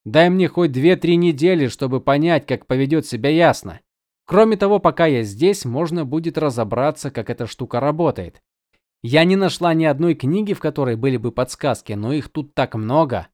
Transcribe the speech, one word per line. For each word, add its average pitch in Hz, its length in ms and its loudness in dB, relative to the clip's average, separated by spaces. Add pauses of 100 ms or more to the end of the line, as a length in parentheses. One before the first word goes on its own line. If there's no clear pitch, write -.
Дай 156 240 4
мне 180 180 2
хоть 170 240 0
две-три 170 440 2
недели, 165 520 2
чтобы 127 320 -4
понять, 151 460 2
как - 200 -6
поведёт 135 380 0
себя 120 240 -4
Ясна. 156 520 2 (460)
Кроме 220 300 4
того, 202 220 2
пока 170 280 2
я 131 160 2
здесь, 127 440 -2
можно 156 400 -4
будет 160 320 -4
разобраться, 131 720 -2
как - 180 -8
эта 117 180 -8
штука 120 340 -6
работает. 143 600 -2 (600)
Я 147 220 2
не 190 120 4
нашла 175 380 0
ни 160 100 2
одной 156 300 2
книги, 190 400 -2
в - 60 -8
которой 135 360 -2
были 127 200 0
бы 117 140 -4
подсказки, 127 640 -4
но 107 200 -4
их 147 160 -4
тут 143 260 -10
так 135 200 -4
много. 117 600 -2